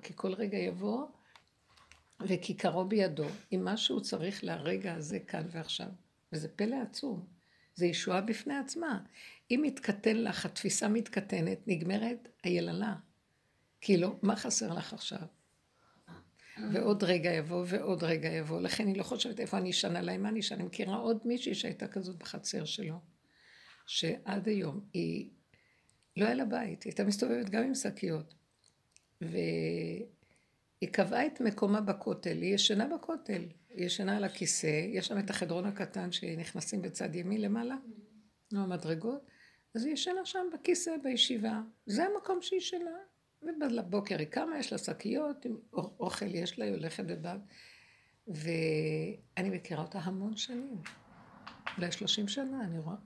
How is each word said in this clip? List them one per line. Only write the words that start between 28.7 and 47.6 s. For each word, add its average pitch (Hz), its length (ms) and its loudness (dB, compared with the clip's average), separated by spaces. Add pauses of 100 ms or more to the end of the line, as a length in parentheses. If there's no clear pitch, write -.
והיא 165 1700 -4
קבעה 226 340 4
את 302 160 -2
מקומה 208 400 4
בכותל, 190 600 0
היא 185 120 2
ישנה 208 340 4
בכותל, 294 580 -4 (240)
היא 185 160 -4
ישנה 196 320 0
על 202 60 2
הכיסא, 160 640 2
יש 185 180 0
שם 208 120 0
את 196 100 0
החדרון 180 360 0
הקטן 190 460 -2
שנכנסים 170 680 -4
בצד 165 340 -4
ימין 190 260 0
למעלה, 233 340 0 (800)
no, 202 40 0
המדרגות, 180 680 0 (500)
אז 226 100 0
היא 311 80 0
ישנה 359 320 0
שם 370 280 -2
בכיסא 339 380 2 (120)
בישיבה, 226 580 2 (240)
זה 226 200 4
המקום 381 360 2
שהיא 381 160 0
ישנה, 339 400 -2 (460)
ובבוקר 226 720 0
היא 151 100 0
קמה, 311 320 -2
יש - 120 -4
לה - 60 0
שקיות, 269 680 -2
עם 226 120 -4 (160)
אור-, - 260 -2
אוכל 185 360 -2
יש 175 240 -2
לה, 214 60 -2
היא 202 80 0
הולכת 165 340 -4
ובאה, 170 300 -6 (920)